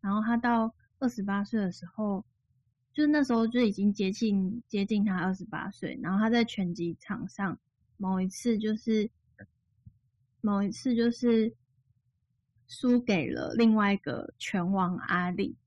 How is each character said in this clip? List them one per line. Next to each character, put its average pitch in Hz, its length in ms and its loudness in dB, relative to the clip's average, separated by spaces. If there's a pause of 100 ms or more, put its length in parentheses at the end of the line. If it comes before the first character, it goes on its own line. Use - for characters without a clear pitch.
然 196 120 -2
后 214 80 0
他 226 140 0
到 233 400 0 (240)
二 262 80 0
十 226 160 -4
八 202 220 -2
岁 226 160 -4
的 185 100 -2
时 175 140 -14
候， 202 400 -4 (640)
就 294 100 -2
是 302 60 4
那 294 160 4
时 262 80 0
候 226 160 4
就 240 140 2
已 220 100 4
经 202 220 2
接 196 180 0
近， 208 560 0
接 196 180 -2
近 208 200 0
他 190 120 0
二 180 160 0
十 185 120 -8
八 - 260 -8
岁， - 320 -8
然 175 80 -2
后 190 80 2
他 220 100 2
在 233 140 4
拳 185 300 -4
击 170 260 -4
场 - 300 -8
上 196 280 -6 (380)
某 190 240 -2
一 185 80 0
次 220 300 -2
就 214 180 0
是， 214 340 0 (1300)
某 202 200 2
一 202 80 0
次 240 240 -2
就 233 160 4
是 233 460 2 (1120)
输 247 320 2
给 196 320 0
了 - 220 -6
另 226 200 6
外 208 200 4
一 196 40 0
个 - 400 -6
拳 180 360 -2
王 180 240 0
阿 180 340 -2
里 180 240 -4 (120)